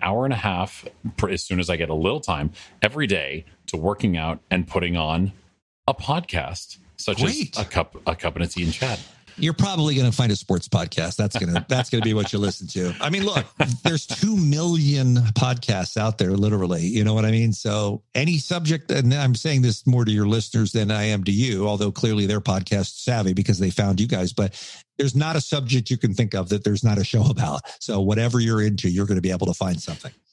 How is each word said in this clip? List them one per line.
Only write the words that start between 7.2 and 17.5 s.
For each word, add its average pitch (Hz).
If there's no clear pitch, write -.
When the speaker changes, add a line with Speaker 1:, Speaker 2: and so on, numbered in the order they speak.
Speaker 2:
Great. 220
Speaker 1:
as 104
a -
cup, -
a 82
cup 82
and 85
a 82
tea 90
and 80
chat. 127
Speaker 2:
You're 160
probably 160
gonna 127
find 113
a 92
sports -
podcast. 82
That's 101
gonna, 92
Speaker 1:
<laughs> -
Speaker 2:
that's 127
gonna 117
be 110
what 104
you 104
listen 95
to. 90
I 147
mean, 196
look, 175
there's 165
two 208
million 147
podcasts 117
out 110
there, 95
literally. 98
You 107
know 107
what 110
I 110
mean? 113